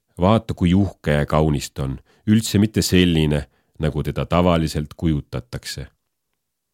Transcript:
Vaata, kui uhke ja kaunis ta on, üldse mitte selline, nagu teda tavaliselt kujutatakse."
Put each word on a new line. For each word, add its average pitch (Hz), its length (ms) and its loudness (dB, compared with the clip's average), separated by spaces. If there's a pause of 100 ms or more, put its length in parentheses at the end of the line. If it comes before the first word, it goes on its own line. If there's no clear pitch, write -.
(220)
Vaata, 110 320 2
kui 87 200 2
uhke 95 380 0
ja 73 140 0
kaunis 78 460 0
ta 73 120 -8
on, 67 160 -8 (280)
üldse 107 320 2
mitte 101 220 0
selline, 80 680 2 (320)
nagu 73 240 -4
teda 69 220 -6
tavaliselt 82 720 0
kujutatakse." - 880 -6 (840)